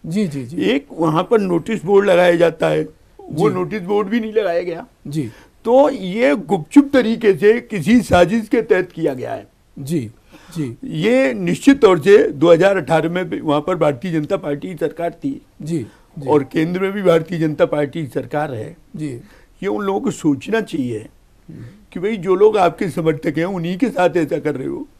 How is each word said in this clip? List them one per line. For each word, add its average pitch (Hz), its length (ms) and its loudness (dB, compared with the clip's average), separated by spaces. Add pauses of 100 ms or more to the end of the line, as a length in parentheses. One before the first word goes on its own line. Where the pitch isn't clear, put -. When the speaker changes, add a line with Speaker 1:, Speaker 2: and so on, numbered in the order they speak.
Speaker 1:
जी, 190 200 -2
जी, 139 180 -6
जी। 143 180 -6
Speaker 2:
एक 240 300 -2
वहाँ 165 300 0
पर 214 180 2
नोटिस 180 440 -2
बोर्ड 196 220 4
लगाया 175 300 4
जाता 165 320 2
है, 156 140 0 (480)
वो 190 180 0
Speaker 1:
जी। 190 60 0
Speaker 2:
नोटिस 180 280 -4
बोर्ड 202 260 -2
भी 226 120 0
नहीं 220 120 -8
लगाया 185 300 0
गया। 175 240 -8 (200)
Speaker 1:
जी। 143 240 -6 (340)
Speaker 2:
तो 262 260 6
ये 233 460 0
गुपचुप 208 560 2
तरीके 226 420 2
से 208 260 4
किसी 220 400 2
साजिश 185 480 2
के 240 140 2
तहत 180 300 0
किया 160 220 -2
गया 120 180 -8
है। 104 140 -12 (320)
Speaker 1:
जी, 135 320 -6 (460)
जी। 131 280 -6
Speaker 2:
ये 240 500 0
निश्चित 180 460 0
तौर 190 180 6
से 196 300 6
दो 156 240 4
हज़ार 190 240 4
अठारह 160 340 0
में 180 200 -4
भी 180 100 -6
वहाँ 151 200 0
पर 175 160 -4
भारतीय 156 360 -2
जनता 160 240 -2
पार्टी 147 320 -6
की 185 60 -10
सरकार 165 360 -6
थी। 143 320 -8 (200)
Speaker 1:
जी, 151 240 -6 (320)
जी। 139 100 -10
Speaker 2:
और 143 160 4
केंद्र 165 360 -2
में 190 120 -2
भी 202 100 -6
भारतीय 170 360 2
जनता 156 280 0
पार्टी 151 360 -4
की 135 60 -8
सरकार 143 460 -6
है। 147 220 -12 (200)
Speaker 1:
जी। 156 120 -8 (540)
Speaker 2:
ये 185 40 -6
उन 208 180 -4
लोगों 196 160 -2
को 254 100 -2
सोचना 151 500 -2
चाहिए 123 480 -6 (840)
कि 185 80 -10
भाई, 214 160 -4
जो 185 180 0
लोग 208 220 6
आपके 175 320 2
समर्थक 156 500 -2
हैं, 165 60 0
उन्हीं 180 340 -4
के 233 100 0
साथ 180 280 2
ऐसा 165 220 -2
कर 143 160 -4
रहे 131 140 -8
हो 143 200 -8 (120)